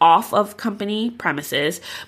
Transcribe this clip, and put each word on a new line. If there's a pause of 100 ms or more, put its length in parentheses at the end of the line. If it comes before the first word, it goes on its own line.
off
of
company
premises, (280)